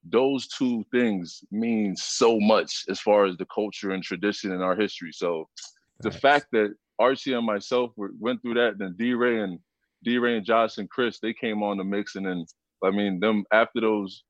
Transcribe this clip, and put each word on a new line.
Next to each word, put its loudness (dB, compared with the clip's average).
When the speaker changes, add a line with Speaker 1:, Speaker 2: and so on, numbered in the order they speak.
Speaker 1:
those 2
two 0
things 0
mean 0
so 2
much 2
as -4
far 6
as -2
the -6
culture -4
and -4
tradition -4
in -4
our 2
history. -4
So -4
the -2
Speaker 2:
Facts. -14
Speaker 1:
fact 4
that 2
Archie 2
and 0
myself -2
were, -8
went -4
through -4
that, 2
then -6
D-Ray 2
and -6
D-Ray 2
and -4
Josh 2
and -8
Chris, -2
they -4
came -4
on -2
the -4
mix. -4
And -6
then, -4
I 4
mean, 0
them 2
after 2
those 0